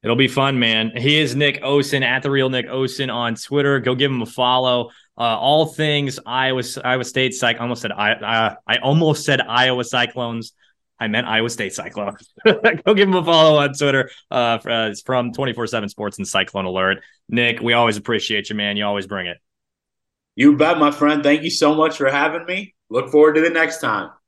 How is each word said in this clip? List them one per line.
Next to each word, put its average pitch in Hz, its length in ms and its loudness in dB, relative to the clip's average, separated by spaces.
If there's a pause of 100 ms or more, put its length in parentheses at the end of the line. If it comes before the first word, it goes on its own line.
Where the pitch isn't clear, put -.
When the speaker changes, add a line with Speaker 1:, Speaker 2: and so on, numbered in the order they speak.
Speaker 1:
It'll 113 140 0
be 131 120 4
fun, 135 300 0
man. 113 380 0
He 143 220 0
is 151 180 0
Nick 143 260 0
Osen, 139 400 0
at 131 200 0
the 143 80 -4
real 135 180 0
Nick 127 180 -4
Osen 131 460 -4
on 117 220 -2
Twitter. 139 460 0
Go 127 140 0
give 139 160 0
him 127 120 -4
a 107 40 -6
follow. 123 640 0 (280)
Uh, 117 200 -2
all 151 280 2
things 147 600 -4
Iowa, 131 360 -2 (220)
Iowa 127 200 0
State 131 280 -2
Cyc-, 120 240 0
I - 20 -16
almost 120 240 -6
said 110 80 -6
I, 104 220 0
uh, 110 420 -2 (120)
I 107 100 0
almost 151 480 2
said 135 160 2
Iowa 123 420 0
Cyclones. 120 720 -4 (480)
I 113 80 -4
meant 107 180 -2
Iowa 110 240 0
State 104 220 -8
Cyclones. - 680 -12
<laughs> - 60 -20
Go 214 500 2
give 196 140 4
him 185 60 2
a 175 100 0
follow 160 340 6
on 143 140 0
Twitter. 139 380 0 (200)
Uh, 120 280 0
fr-, - 120 -8
uh, 113 180 0
it's 104 120 -10
from 123 320 -4
twenty-four 120 340 -6
seven 104 220 -4
Sports 104 300 -10
and 98 100 -8
Cyclone 95 380 -2
Alert. 92 360 -2 (260)
Nick, 120 320 0
we 117 120 0
always 117 240 2
appreciate 104 520 -4
you, 110 60 -8
man. 101 220 -4
You 104 80 -4
always 101 220 -4
bring 95 200 -8
it. 87 120 -10 (960)
Speaker 2:
You 143 200 6
bet, 156 220 2
my 147 120 4
friend. 147 320 0
Thank 147 200 2
you 160 80 -4
so 151 240 2
much 156 220 0
for 135 140 0
having 156 340 -2
me. 190 300 -10 (160)
Look 123 200 -4
forward 151 240 6
to 156 60 4
the 165 100 2
next 160 300 -2
time. 107 300 -4 (180)